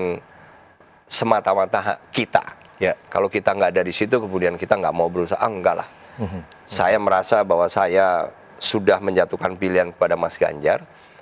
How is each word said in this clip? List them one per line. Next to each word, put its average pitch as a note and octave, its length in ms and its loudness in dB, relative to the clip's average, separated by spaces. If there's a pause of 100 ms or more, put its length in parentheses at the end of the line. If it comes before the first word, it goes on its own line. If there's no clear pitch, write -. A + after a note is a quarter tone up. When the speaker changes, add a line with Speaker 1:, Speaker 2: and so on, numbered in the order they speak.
(1040)
Speaker 1:
semata-mata G2+ 760 0
ha-, G#2 300 -4
kita. - 320 0 (400)
Speaker 2:
Ya. F2+ 160 0 (100)
Speaker 1:
Kalau G2 220 0
kita G2+ 240 0
nggak F#2+ 240 2
ada F2+ 80 4
di F2+ 80 -6
situ, A2+ 240 0
kemudian F#2 400 -2
kita F#2 180 -2
nggak E2+ 200 -2
mau E2+ 120 0
berusaha, F2 320 -4
ah, A#2 100 -2
enggak F2+ 360 -2
lah. - 40 -20 (300)
Speaker 2:
Mhm. F#2 220 -8 (240)
Speaker 1:
Saya G2 320 0
merasa G2+ 480 2
bahwa F2 240 2
saya F2+ 600 2 (280)
sudah G2 400 0
menjatuhkan F#2 560 -2
pilihan F2+ 400 0
kepada E2+ 240 0
Mas E2 160 -4
Ganjar, D#2+ 480 -2 (400)